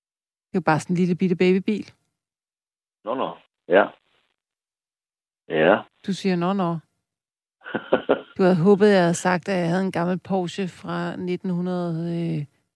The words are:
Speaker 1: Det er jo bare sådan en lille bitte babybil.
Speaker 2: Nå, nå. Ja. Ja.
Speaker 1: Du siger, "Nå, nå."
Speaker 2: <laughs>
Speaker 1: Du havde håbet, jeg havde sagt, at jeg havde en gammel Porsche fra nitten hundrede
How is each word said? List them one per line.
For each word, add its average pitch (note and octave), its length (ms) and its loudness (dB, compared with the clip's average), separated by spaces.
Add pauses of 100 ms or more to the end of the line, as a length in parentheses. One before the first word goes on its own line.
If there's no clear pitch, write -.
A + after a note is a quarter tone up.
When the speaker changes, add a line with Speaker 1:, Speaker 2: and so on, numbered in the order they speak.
(460)
Speaker 1:
Det - 80 -10
er G3 40 -2
jo - 20 0
bare D#3 200 2
sådan F#3 140 -4
en E3+ 60 2
lille F3+ 160 2
bitte F3+ 200 0
babybil. F#3+ 560 0 (1120)
Speaker 2:
Nå, A2 100 -6
nå. F#2 220 -6 (320)
Ja. F#2+ 180 6 (1600)
Ja. D#3 300 2 (280)
Speaker 1:
Du G3+ 60 -4
siger, F#3 240 -2
"Nå, F3 160 -2
nå." E3+ 260 -2 (920)
Speaker 2:
<laughs> - 640 -2
Speaker 1:
Du G3 60 0
havde F#3 200 6
håbet, G3+ 260 6
jeg G3+ 120 6
havde E3+ 140 4
sagt, F3 340 -2
at F#3+ 100 -2
jeg E3+ 100 0
havde F#3 160 0
en F#3+ 80 -4
gammel F3 260 -2
Porsche F#3 500 -4
fra F3 480 -8
nitten F3+ 340 -6
hundrede E3+ 960 -4 (300)